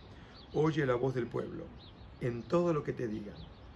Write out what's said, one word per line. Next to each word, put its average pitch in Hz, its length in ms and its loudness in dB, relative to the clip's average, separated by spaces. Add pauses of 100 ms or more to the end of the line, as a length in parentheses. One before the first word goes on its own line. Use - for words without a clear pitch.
(540)
"Oye 151 320 6
la 127 100 6
voz 127 180 4
del 123 140 0
pueblo - 360 -4 (560)
en 120 240 -2
todo 175 300 4
lo 147 100 0
que 139 80 -2
te 123 160 -2
digan, 104 300 -6 (380)